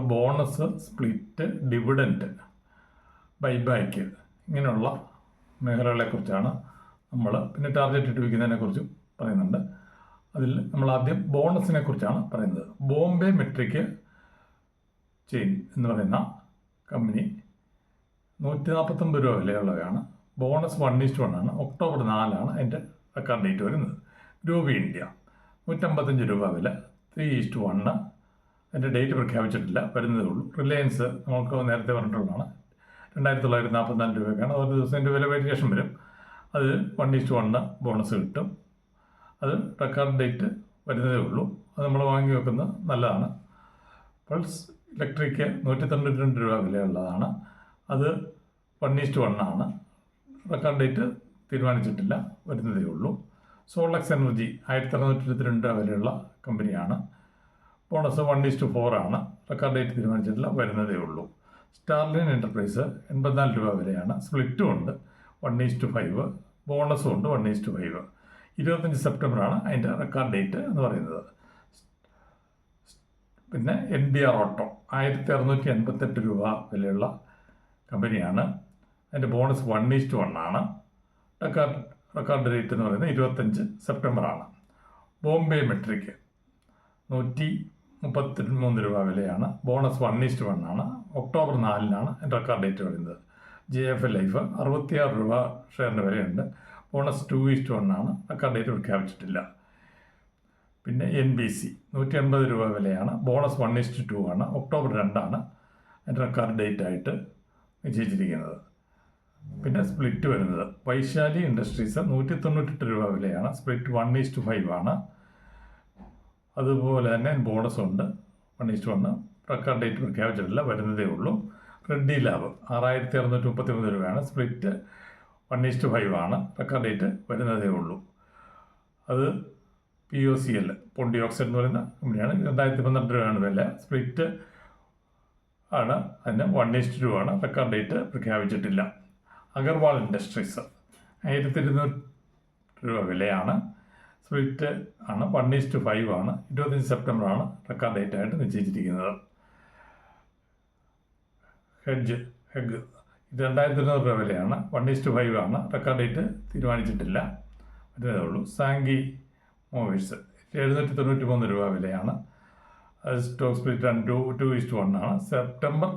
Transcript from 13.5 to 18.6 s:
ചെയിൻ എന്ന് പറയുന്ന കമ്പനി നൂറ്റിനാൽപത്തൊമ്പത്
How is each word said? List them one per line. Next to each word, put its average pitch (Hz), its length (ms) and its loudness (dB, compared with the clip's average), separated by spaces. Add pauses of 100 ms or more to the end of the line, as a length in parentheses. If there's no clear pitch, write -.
ചെയിൻ 135 200 0 (240)
എന്ന് 120 160 0
പറയുന്ന 107 280 2 (720)
കമ്പനി 110 320 0 (1200)
നൂറ്റിനാൽപത്തൊമ്പത് 156 800 0